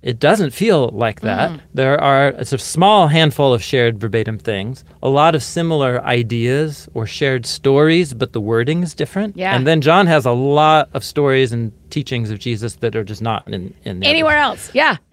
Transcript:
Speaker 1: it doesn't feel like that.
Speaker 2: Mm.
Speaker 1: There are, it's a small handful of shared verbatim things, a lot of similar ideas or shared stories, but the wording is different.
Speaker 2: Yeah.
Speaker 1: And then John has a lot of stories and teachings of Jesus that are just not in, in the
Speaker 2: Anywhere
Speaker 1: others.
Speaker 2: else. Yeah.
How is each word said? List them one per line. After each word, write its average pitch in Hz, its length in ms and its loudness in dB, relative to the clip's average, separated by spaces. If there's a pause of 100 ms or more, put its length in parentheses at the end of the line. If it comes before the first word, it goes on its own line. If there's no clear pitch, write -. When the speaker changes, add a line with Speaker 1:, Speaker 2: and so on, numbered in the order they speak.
Speaker 1:
it 120 160 -4
doesn't 170 300 4
feel 160 400 2
like 110 320 -4
that. 107 280 -2
Speaker 2:
Mm. 151 100 -12 (120)
Speaker 1:
There 135 260 0
are, 139 300 4
it's 131 240 -6
a 131 60 -4
small 190 500 4
handful 147 460 2
of 110 100 -2
shared 117 340 0
verbatim 110 400 -4
things, 107 460 -6 (180)
a 131 60 -2
lot 147 260 4
of 143 80 -2
similar 143 640 -2
ideas 123 880 -2
or 113 140 -6
shared 131 400 -4
stories, 151 680 2
but 120 220 -6
the 117 60 -4
wording 120 420 0
is 170 120 -6
different. 202 400 -6
Speaker 2:
Yeah. 185 220 -2
Speaker 1:
And 131 100 0
then 156 140 2
John 170 260 4
has 151 200 2
a 123 60 2
lot 147 600 2
of 127 120 -6
stories 135 480 0
and 117 200 -6 (180)
teachings 117 400 -6
of 107 80 -8
Jesus 113 380 -6
that 113 180 -4
are 113 80 -2
just 101 200 -10
not 113 260 -4
in, 98 240 -8 (120)
in - 160 -8
the 196 60 -2
Speaker 2:
Anywhere 311 320 0
Speaker 1:
others. 247 280 -4
Speaker 2:
else. - 80 -20
Yeah. 262 240 0 (140)